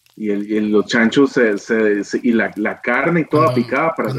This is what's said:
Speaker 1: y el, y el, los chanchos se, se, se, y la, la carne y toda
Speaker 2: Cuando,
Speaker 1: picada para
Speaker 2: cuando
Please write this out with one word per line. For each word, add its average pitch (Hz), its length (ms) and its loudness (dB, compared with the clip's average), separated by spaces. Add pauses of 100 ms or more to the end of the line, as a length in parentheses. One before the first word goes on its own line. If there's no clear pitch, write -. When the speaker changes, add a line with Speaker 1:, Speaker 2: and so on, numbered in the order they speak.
(160)
Speaker 1:
y 107 140 -4
el, 104 200 -4
y 107 60 0
el, 107 140 0
los 104 160 2
chanchos 120 460 2
se, 110 260 2
se, 107 460 0
se, - 180 -6
y 120 100 2
la, 101 240 0
la 104 240 -6
carne 143 400 0
y 147 80 -2
toda 151 180 4
Speaker 2:
Cuando, 123 200 0
Speaker 1:
picada 151 280 -2
para 113 140 -4
Speaker 2:
cuando 127 100 -4